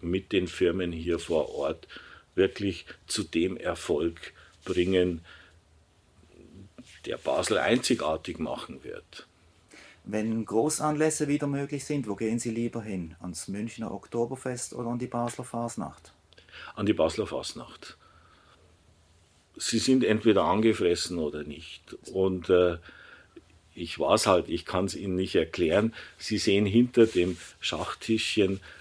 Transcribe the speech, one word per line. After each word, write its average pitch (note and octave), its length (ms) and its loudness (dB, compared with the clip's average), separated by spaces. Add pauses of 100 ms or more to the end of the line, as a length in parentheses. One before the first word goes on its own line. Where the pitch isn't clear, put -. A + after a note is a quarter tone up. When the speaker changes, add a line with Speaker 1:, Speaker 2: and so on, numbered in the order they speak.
Speaker 1:
mit F#2 320 -4
den F#2 140 2
Firmen F2 440 0
hier E2+ 260 -2
vor D#2+ 380 0
Ort D2 320 -4 (480)
wirklich F#2+ 500 0 (220)
zu - 160 -4
dem F2+ 340 -2
Erfolg E2+ 760 -4 (320)
bringen, F2+ 560 2 (1800)
der - 120 -4
Basel F2+ 400 0
einzigartig D#2+ 800 0
machen - 460 -8
wird. - 440 -16 (800)
Speaker 2:
Wenn G#2+ 380 -2
Großanlässe D3+ 840 0
wieder D3 200 0
möglich C#3 360 -4
sind, C#3+ 240 -2
wo G2+ 80 -4
gehen A2+ 220 0
Sie A#2 140 -4
lieber A#2 320 -4
hin? F#2 380 -6
Ans F2+ 260 -8
Münchner G#2 440 -6
Oktoberfest B2 840 -6
oder A#2+ 140 -6
an A#2+ 100 -4
die B2 80 -4
Basler A#2+ 360 -4
Fasnacht? A2+ 720 -8 (600)
Speaker 1:
An G#2+ 100 -4
die G#2 80 4
Basler A2 320 2
Fasnacht. - 720 -10 (1600)
Sie - 220 -2
sind C3 240 4
entweder G2+ 400 6
angefressen F2+ 760 2
oder D2+ 260 -4
nicht. - 520 -14 (160)
Und, F#2+ 400 0
äh, F2+ 260 6 (960)
ich E2+ 240 -8
weiß D#2+ 300 4
halt, F2+ 200 6
ich E2+ 180 -4
kann's F#2+ 280 -2
Ihnen F#2 220 -4
nicht F#2 180 0
erklären. F2+ 580 2 (280)
Sie - 180 -4
sehen G2+ 300 2
hinter A#2 400 6
dem F2 300 0 (220)
Schachtischchen F#2+ 1000 -2 (220)